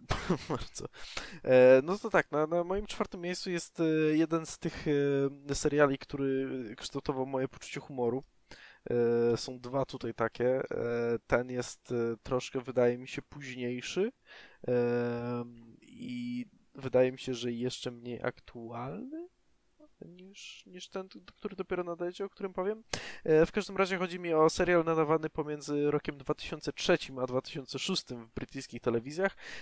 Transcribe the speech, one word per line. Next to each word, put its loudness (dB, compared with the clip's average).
<laughs> -2
Bardzo. -6
E, 10
no -2
to -6
tak, 4
na, 2
na 0
moim -4
czwartym -4
miejscu -4
jest, -4
e, 4
jeden 2
z -6
tych, -6
e, -2
seriali, 4
który -2
kształtował -4
moje -2
poczucie -12
humoru. -2
E, 2
są -6
dwa -2
tutaj -6
takie. 2
E, -2
ten 0
jest, -6
e, 0
troszkę, -4
wydaje 2
mi -14
się, -8
późniejszy. -4
E, 0
i -8
wydaje 2
mi -12
się, -6
że -4
jeszcze -4
mniej -10
aktualny -10
niż, -20
niż -16
ten, -10
który -12
dopiero -4
nadejdzie, -6
o -6
którym -10
powiem. -4
E, 6
w -2
każdym -4
razie 2
chodzi -4
mi -2
o 8
serial 4
nadawany 2
pomiędzy 0
rokiem 0
dwa -2
tysiące -8
trzecim 0
a -2
dwa 0
tysiące -8
szóstym -4
w -20
brytyjskich -10
telewizjach, 0